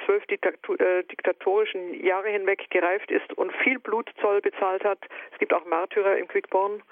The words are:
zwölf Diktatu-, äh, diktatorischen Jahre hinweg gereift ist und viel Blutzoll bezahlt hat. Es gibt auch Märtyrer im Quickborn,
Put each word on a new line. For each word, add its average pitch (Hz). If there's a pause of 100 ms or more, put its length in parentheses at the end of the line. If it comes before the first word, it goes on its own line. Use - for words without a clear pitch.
zwölf 202
Diktatu-, -
äh, 180
diktatorischen 190
Jahre 190
hinweg 196
gereift 180
ist -
und -
viel 254
Blutzoll 214
bezahlt 190
hat. 202 (320)
Es -
gibt -
auch 160
Märtyrer 190
im 180
Quickborn, 202